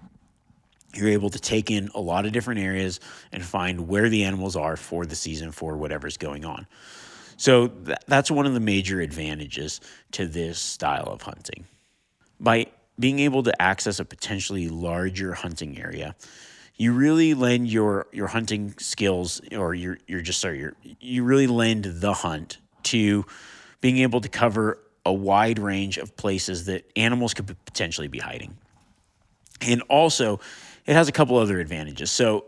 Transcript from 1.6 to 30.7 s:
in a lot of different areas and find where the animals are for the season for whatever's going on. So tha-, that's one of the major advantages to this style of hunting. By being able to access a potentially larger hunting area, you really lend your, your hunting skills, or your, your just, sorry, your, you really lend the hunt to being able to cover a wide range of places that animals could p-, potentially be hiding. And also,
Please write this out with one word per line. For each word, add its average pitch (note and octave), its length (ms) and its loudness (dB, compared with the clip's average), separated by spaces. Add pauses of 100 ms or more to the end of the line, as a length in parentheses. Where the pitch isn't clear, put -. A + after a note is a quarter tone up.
in G#2 240 -2
a A2 60 -6
lot F2+ 240 -2
of G#2+ 80 -4
different A#2 280 -4
areas F#2+ 400 -4 (320)
and F2+ 120 -10
find F2+ 440 -4
where G#2 200 4
the A2 160 2
animals F#2+ 300 -2
are D#2+ 220 -2
for E2+ 300 -6
the D#2 100 -8
season D#2+ 340 -8
for D#2 260 -8
whatever's D2 400 -8
going D2 280 -10
on. - 220 -12 (720)
So B2 300 8
tha-, F2+ 400 -6
that's C#3 240 4
one C#3+ 160 2
of C3+ 80 0
the A#2+ 60 0
major G2 400 0
advantages D2+ 800 -8 (320)
to F#2+ 140 -4
this E2 340 -6
style D2+ 480 -4
of - 140 -12
hunting. - 440 -16 (760)
By A2+ 260 2 (320)
being C3+ 220 2
able C3+ 220 4
to A#2 200 2
access F#2+ 360 0
a - 60 -6
potentially G2 640 -6
larger F2+ 640 -4
hunting D2+ 460 -10
area, D#2 340 -10 (640)
you A#2 160 4
really D#3 420 6
lend B2 340 4
your, G#2+ 440 2
your G2 140 -4
hunting G#2 520 -4
skills, F2+ 640 -2 (120)
or F2+ 220 -2
your, F2+ 320 -6
your F2+ 140 -6
just, F2 200 -4
sorry, E2+ 180 -4
your, D2 160 -8 (260)
you B2 220 -2
really C3+ 240 6
lend A2+ 380 2
the F#2 280 -2
hunt D#2+ 460 -6 (260)
to G#2 400 2 (560)
being B2+ 180 4
able B2 220 2
to G#2 80 -8
cover A2 500 0 (280)
a F#2+ 60 4
wide G2+ 460 4
range G2 400 -2
of - 180 -12
places F#2 500 -4
that F#2 300 -4
animals A#2 380 2
could G2+ 120 -8
p-, - 180 -12
potentially E2 440 -6
be A#1+ 100 -10
hiding. - 380 -12 (1040)
And A#2+ 220 0
also, C#3 580 4 (440)